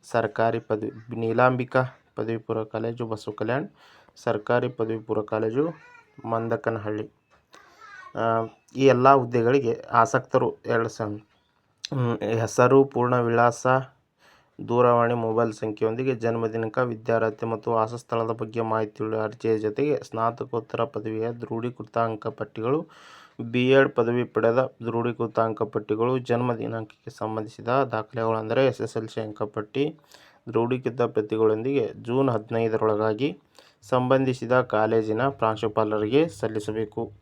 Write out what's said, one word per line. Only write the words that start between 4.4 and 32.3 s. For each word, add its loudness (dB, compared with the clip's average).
ಪದವಿ -4
ಪೂರ್ವ -2
ಕಾಲೇಜು -2
ಮಂದಕನಹಳ್ಳಿ. -4
ಆ, 0
ಈ 6
ಎಲ್ಲ 8
ಹುದ್ದೆಗಳಿಗೆ 2
ಆಸಕ್ತರು 2
ಎರಡು 0
ಸ-, -8
ಹ್ಮ್, 0
ಹೆಸರು, 4
ಪೂರ್ಣ 0
ವಿಳಾಸ, 2
ದೂರವಾಣಿ, 4
ಮೊಬೈಲ್ 0
ಸಂಖ್ಯೆಯೊಂದಿಗೆ -2
ಜನ್ಮ -2
ದಿನಾಂಕ, -4
ವಿದ್ಯಾರ್ಹತೆ -2
ಮತ್ತು -4
ವಾಸಸ್ಥಳದ -2
ಬಗ್ಗೆ -6
ಮಾಹಿತಿ -4
ಉಳ್ಳ -4
ಅರ್ಜಿಯ -2
ಜೊತೆಗೆ -2
ಸ್ನಾತಕೋತ್ತರ -4
ಪದವಿಯ -6
ದೃಢೀಕೃತ -8
ಅಂಕಪಟ್ಟಿಗಳು, -4
ಬಿ 2
ಎಡ್ 6
ಪದವಿ 2
ಪಡೆದ 0
ದೃಢೀಕೃತ -2
ಅಂಕಪಟ್ಟಿಗಳು, 0
ಜನ್ಮ -2
ದಿನಾಂಕಕ್ಕೆ -10
ಸಂಬಂಧಿಸಿದ -8
ದಾಖಲೆಗಳು -2
ಅಂದರೆ 0
ಎಸ್ -2
ಎಸ್ -6
ಎಲ್ -6
ಸಿ -8
ಅಂಕಪಟ್ಟಿ -6
ದೃಢೀಕೃತ 0
ಪ್ರತಿಗಳೊಂದಿಗೆ 0
ಜೂನ್ 2